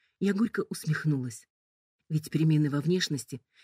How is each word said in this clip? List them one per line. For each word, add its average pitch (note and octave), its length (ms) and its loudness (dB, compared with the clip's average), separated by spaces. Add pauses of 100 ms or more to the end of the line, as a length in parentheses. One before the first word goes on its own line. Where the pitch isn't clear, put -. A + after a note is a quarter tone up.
(200)
я G3 140 2
горько G#3 340 0
усмехнулась. D3 800 -2 (600)
Ведь D3+ 220 -4
перемены D3+ 400 4
во C#3+ 100 0
внешности — D3+ 640 -2 (220)